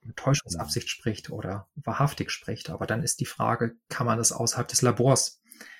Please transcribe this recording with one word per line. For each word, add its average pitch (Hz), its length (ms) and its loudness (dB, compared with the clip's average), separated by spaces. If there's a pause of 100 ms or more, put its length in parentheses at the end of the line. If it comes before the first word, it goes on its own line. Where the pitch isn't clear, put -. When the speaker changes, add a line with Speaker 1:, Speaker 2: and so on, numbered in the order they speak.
Speaker 1:
mit - 160 -14
Täuschungsabsicht 104 720 -2
Speaker 2:
Mhm. - 20 -4
Speaker 1:
spricht - 400 -6
oder 101 460 -6
wahrhaftig 139 560 0
spricht. - 400 -8
Aber - 160 -4
dann 113 160 0
ist - 180 -2
die 135 40 0
Frage, 117 500 0 (140)
kann - 180 -4
man 113 100 2
das 117 140 2
außerhalb 120 360 0
des - 140 0
Labors 123 600 4 (380)